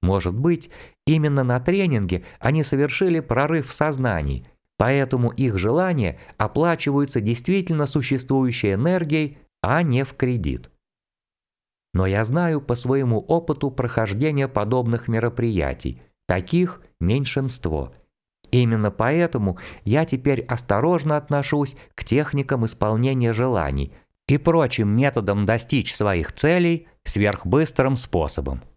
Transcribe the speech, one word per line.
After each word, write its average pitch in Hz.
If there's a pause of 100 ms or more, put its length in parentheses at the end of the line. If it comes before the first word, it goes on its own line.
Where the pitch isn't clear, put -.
Может 90
быть, 160 (340)
именно 147
на 123
тренинге 127 (160)
они 151
совершили 151
прорыв 147
в -
сознании, 101 (360)
поэтому 127
их 117
желания 127 (200)
оплачиваются 143
действительно 151
существующей 127
энергией, 156 (240)
а 143
не 135
в -
кредит. 95 (1200)
Но 92
я 101
знаю 156
по 131
своему 123
опыту 160
прохождения 127
подобных 117
мероприятий, 110 (240)
таких 165 (180)
меньшинство. 113 (600)
Именно 113
поэтому 123 (280)
я 143
теперь 131
осторожно 147
отношусь 143 (200)
к -
техникам 139
исполнения 117
желаний 82 (340)
и 139
прочим 139
методам 104
достичь 113
своих 95
целей 170 (160)
сверхбыстрым 131
способом. 71 (140)